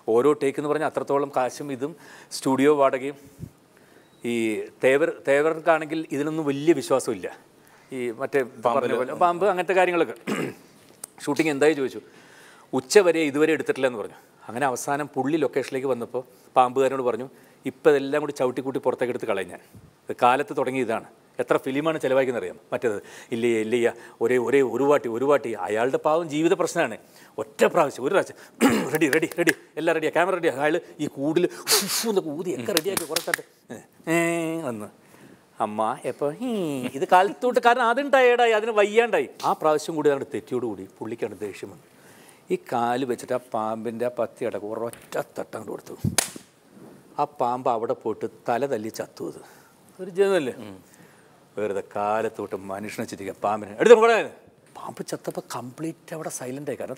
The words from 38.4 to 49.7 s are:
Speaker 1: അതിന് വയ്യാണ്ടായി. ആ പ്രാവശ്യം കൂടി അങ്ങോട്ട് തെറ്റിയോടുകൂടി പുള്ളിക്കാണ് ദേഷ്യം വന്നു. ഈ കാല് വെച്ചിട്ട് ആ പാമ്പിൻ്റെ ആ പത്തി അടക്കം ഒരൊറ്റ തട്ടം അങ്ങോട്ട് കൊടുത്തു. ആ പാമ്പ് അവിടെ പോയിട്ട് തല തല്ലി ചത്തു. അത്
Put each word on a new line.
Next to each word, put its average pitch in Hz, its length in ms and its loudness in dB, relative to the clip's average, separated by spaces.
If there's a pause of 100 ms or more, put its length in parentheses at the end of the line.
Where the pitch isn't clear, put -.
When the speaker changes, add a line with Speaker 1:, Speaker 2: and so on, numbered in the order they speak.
Speaker 1:
അതിന് 220 200 2
വയ്യാണ്ടായി. 208 580 2 (160)
ആ 180 80 2
പ്രാവശ്യം 156 420 0
കൂടി 147 140 2
അങ്ങോട്ട് 139 240 0
തെറ്റിയോടുകൂടി 110 540 -6 (120)
പുള്ളിക്കാണ് 110 400 -8
ദേഷ്യം 101 300 -10
വന്നു. 92 140 -20 (680)
ഈ 185 60 0 (140)
കാല് 120 340 0
വെച്ചിട്ട് 123 280 -4
ആ 123 60 0 (140)
പാമ്പിൻ്റെ 113 520 -4
ആ 120 40 0 (100)
പത്തി 117 260 -4
അടക്കം 104 260 -6
ഒരൊറ്റ 113 460 -8
തട്ടം - 420 -8
അങ്ങോട്ട് - 120 -12
കൊടുത്തു. - 380 -6 (1120)
ആ 147 40 0
പാമ്പ് 127 460 -2
അവിടെ 117 240 0
പോയിട്ട് 113 320 -6 (240)
തല 120 160 0
തല്ലി 113 240 -4
ചത്തു. - 380 -10
അത് 135 140 -14 (580)